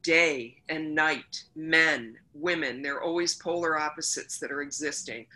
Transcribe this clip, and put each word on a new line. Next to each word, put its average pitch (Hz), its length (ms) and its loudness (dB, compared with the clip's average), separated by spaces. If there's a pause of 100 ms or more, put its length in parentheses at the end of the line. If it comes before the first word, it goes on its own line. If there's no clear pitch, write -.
day 156 540 2 (120)
and 156 260 -4
night, 156 500 0 (100)
men, 156 600 2 (160)
women, 147 500 -2
they're 143 200 -4
always 175 340 0
polar 170 420 0
opposites - 600 -4
that 139 120 -6
are 143 120 -4
existing. 143 720 -6